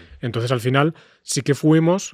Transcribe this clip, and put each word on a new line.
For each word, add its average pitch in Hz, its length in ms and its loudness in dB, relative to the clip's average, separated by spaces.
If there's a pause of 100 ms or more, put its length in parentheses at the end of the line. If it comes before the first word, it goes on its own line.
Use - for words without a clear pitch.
(200)
Entonces, 117 320 -4
al 123 80 -2
final, 139 340 0 (280)
sí - 180 -6
que 139 140 0
fuimos 160 600 2